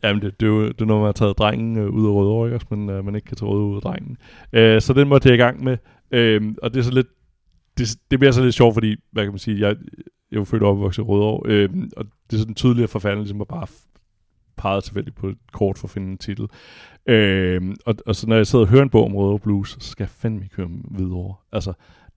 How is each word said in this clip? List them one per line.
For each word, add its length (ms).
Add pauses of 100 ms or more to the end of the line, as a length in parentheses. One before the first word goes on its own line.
Jamen, 180
det, 180
det 60
er 40
jo, 180
det 140
er, 40
når 120
man 80
har 60
taget 260
drengen, 400
øh, 120
ud 180
af 60
Rødovre, 340
ikke 80
også? 140
Men, 200
øh, 160
man 100
ikke 100
kan 120
tage 120
Rødovre 220
ud 40
af 60
drengen. 360 (360)
Øh, 280
så 120
den 140
måtte 220
jeg 60
i 60
gang 220
med. 140 (340)
Øhm, 520
og 100
det 60
er 40
så 80
lidt, 160 (720)
det, 200 (140)
det 80
bliver 120
så 120
lidt 120
sjovt, 180
fordi, 220 (160)
hvad 120
kan 80
man 80
sige, 200
jeg, 160 (560)
jeg 60
er 20
jo 40
født 200
og 60
opvokset 340
i 20
Rødovre, 460
øhm, 460
og 80 (260)
det 40
er 40
sådan 160
tydeligt, 280
at 60
forfatteren 340
ligesom 140
har 80
bare 180
f-, 240 (720)
peget 260
tilfældigt 320
på 140
et 80 (140)
kort 260
for 100
at 40
finde 200
en 60
titel. 280 (640)
Øhm, 680 (100)
og, 100 (100)
og 100
så 140
når 60
jeg 120
sidder 180
og 60
hører 120
en 60
bog 160
om 100
Rødovre 240
Blues, 300 (100)
så 100
skal 140
jeg 60
fandme 340
ikke 120
høre 100
om 60
Hvidovre. 640 (160)
Altså, 220 (440)